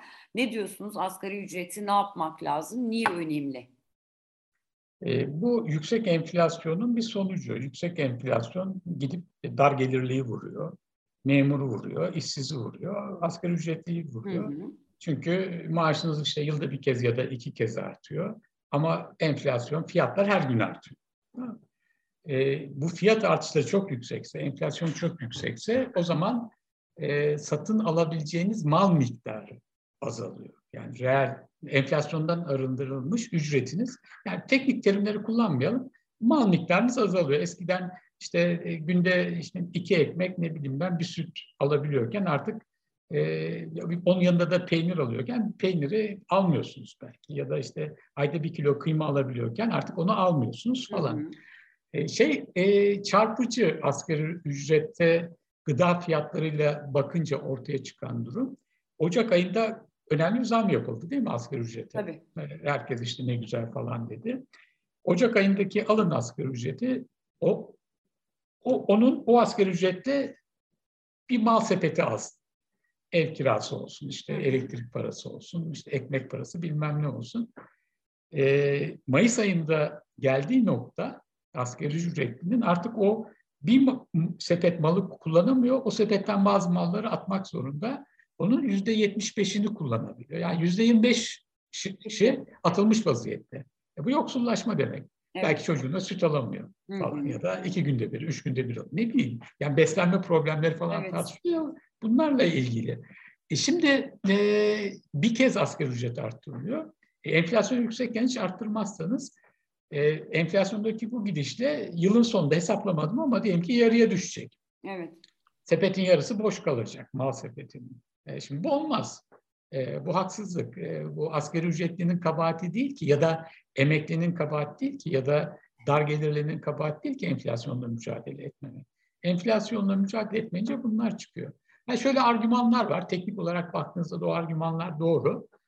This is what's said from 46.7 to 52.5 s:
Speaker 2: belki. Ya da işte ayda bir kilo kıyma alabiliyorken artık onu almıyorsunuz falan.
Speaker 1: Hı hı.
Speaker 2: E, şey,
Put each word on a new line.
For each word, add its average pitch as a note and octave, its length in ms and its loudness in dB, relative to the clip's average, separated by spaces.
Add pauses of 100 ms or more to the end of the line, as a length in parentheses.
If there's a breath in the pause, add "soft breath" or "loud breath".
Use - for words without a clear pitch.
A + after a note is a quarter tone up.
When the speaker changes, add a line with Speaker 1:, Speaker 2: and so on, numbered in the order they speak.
Speaker 2:
belki. - 300 -18
Ya C#3 180 -6
da D3+ 80 -2
işte - 360 -8 (220 loud breath)
ayda C#3+ 260 0
bir D#3+ 100 -4
kilo C#3+ 260 0
kıyma D#3 280 0
alabiliyorken C3+ 640 0
artık - 280 -2
onu G3+ 220 2
almıyorsunuz F#3 720 0
falan. D3 260 -2
Speaker 1:
Hı G2 40 -4
hı. G#2 100 -8 (640 loud breath)
Speaker 2:
E, E3 160 -2
şey, C#4+ 360 2 (100)